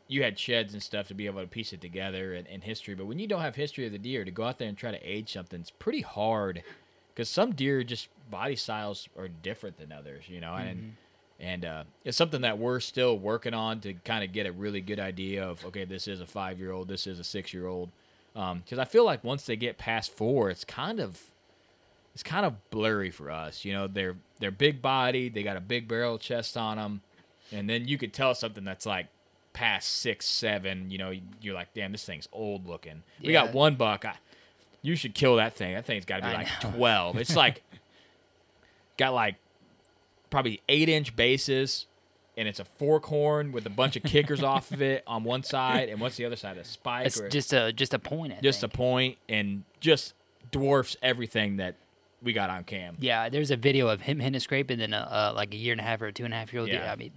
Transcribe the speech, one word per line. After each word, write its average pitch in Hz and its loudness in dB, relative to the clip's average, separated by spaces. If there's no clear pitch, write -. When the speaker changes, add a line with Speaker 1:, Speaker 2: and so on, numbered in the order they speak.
Speaker 1:
you 135 0
had 107 0
sheds 113 0
and 104 -10
stuff 104 -6
to 98 -12
be 104 -6
able 98 -6
to 90 -8
piece 110 -10
it 85 -16
together 95 -6
and, 90 -10
and 92 -14
history, 107 -10
but 95 -8
when 123 -8
you 214 -6
don't 190 -2
have 139 -4
history 139 -6
of 104 -8
the 101 -8
deer, 117 -6
to 95 -8
go 104 -4
out 123 -2
there 117 -4
and 101 -8
try 117 -6
to 101 -8
age 107 -6
something, 90 -10
it's 85 -14
pretty - -4
hard, 104 -2
'cause 117 -4
some 233 2
deer 135 2
just 117 -8
body 110 -4
styles 107 -6
are 92 -8
different 87 -10
than 76 -16
others, 71 -16
you 90 -14
know, 85 -8
and, 92 -6
Speaker 2:
Mm-hmm. 110 -12
Speaker 1:
and, 90 -6
uh, 78 -8
it's 123 -4
something 151 0
that 110 0
we're 123 0
still 123 2
working 113 -2
on 113 -2
to 98 -8
kinda 104 -4
get 101 -4
a 92 -4
really 101 -4
good 101 -4
idea 95 -4
of, 90 -8
okay, 95 -8
this 92 -8
is 95 -8
a 87 -12
five-year-old, 92 -6
this 95 -6
is 92 -8
a 85 -10
six-year-old. 90 -6
Um, 92 -4
'cause 127 -8
I 127 0
feel 226 8
like 156 2
once 135 -4
they 120 -2
get 117 -4
past 113 -2
four, 110 2
it's - -8
kind 202 -6
of, 98 -8
it's - -14
kind 190 0
of 113 -4
blurry 107 2
for 73 -10
us. 78 -8
You 98 -2
know, 98 -2
they're, 95 -2
they're 101 -2
big 135 2
bodied, 127 2
they 107 -4
got 101 -2
a 90 -8
big 113 -2
barrel 117 0
chest 120 -4
on 110 -2
'em, 104 -4
and 101 -4
then 120 0
you 139 0
could 113 -6
tell 131 2
something 104 -6
that's, 95 -8
like, 92 -2
past 110 0
six, - -2
seven, 95 -2
you 95 -6
know, 95 -4
you're 101 -8
like, 87 -10
"Damn, 101 -6
this 107 -8
thing's 80 -10
old 101 -6
looking." 80 -12
We - 0
got 151 8
Speaker 2:
Yeah. 117 -4
Speaker 1:
one 143 6
buck, 107 2
I, 107 -6
you 160 0
should 120 -6
kill 127 8
that 110 4
thing. 92 -4
That 113 -6
thing's 104 -4
gotta 95 -4
be, 113 -2
Speaker 2:
I 117 0
Speaker 1:
like, - -4
Speaker 2:
know. 110 -2
Speaker 1:
twelve. 107 6
It's, 123 0
Speaker 2:
<laughs> - 6
Speaker 1:
like, 120 6
got, 131 4
like, 107 4
probably 127 2
eight-inch 151 6
bases, 131 4
and 110 -2
it's 101 -4
a 95 -10
fork 151 4
horn 147 2
with 113 -4
a 110 -6
bunch 120 2
of 117 -4
kickers 147 4
off 135 2
of 139 -2
it 135 2
on 113 -2
one 127 0
side, 131 2
and 107 -6
what's 123 -2
the 120 -2
other 120 -4
side? 95 -8
A 85 -12
spike 123 -2
Speaker 2:
It's 120 2
Speaker 1:
or 101 -6
Speaker 2:
just 143 2
a, 117 6
just 123 0
a 120 2
point, 151 -6
I 98 -12
Speaker 1:
just 135 6
Speaker 2:
think. 107 -2
Speaker 1:
a - -4
point, 127 4
and 101 2
just 156 6
dwarfs 139 4
everything 113 2
that 90 -4
we 120 0
got 101 2
on 92 -4
cam. 90 -8
Speaker 2:
Yeah, 117 2
there's 143 2
a 131 4
video 131 6
of 107 4
him 143 0
hitting 135 0
a 131 -2
scrape 135 0
and 120 -2
then 107 -2
a, 110 -2
a, 107 2
like, 104 -2
a 104 -8
year 117 -2
and 113 -2
a - -6
half 113 -2
or 110 -2
a 101 -6
two 120 -6
and 113 -4
a 113 -2
half 113 -8
year 120 -2
old 110 -2
deer. 90 0
Speaker 1:
Yeah. 104 -4
Speaker 2:
I 104 -6
mean, 117 -10